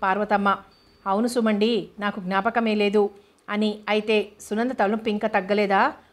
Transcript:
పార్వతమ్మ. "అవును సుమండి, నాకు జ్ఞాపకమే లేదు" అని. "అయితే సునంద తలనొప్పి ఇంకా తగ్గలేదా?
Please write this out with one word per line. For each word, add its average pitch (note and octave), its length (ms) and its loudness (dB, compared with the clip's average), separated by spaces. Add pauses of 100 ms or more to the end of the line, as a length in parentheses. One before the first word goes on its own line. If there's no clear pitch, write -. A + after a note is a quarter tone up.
పార్వతమ్మ. G3+ 540 2 (500)
"అవును G#3 200 0
సుమండి, A3 600 0 (120)
నాకు G3+ 200 -6
జ్ఞాపకమే G#3+ 560 0
లేదు" G#3 340 2 (400)
అని. G#3+ 300 -2 (100)
"అయితే G#3+ 380 0 (140)
సునంద A#3 300 -4
తలనొప్పి A3 400 0
ఇంకా G#3 160 -2
తగ్గలేదా? G3+ 680 2 (200)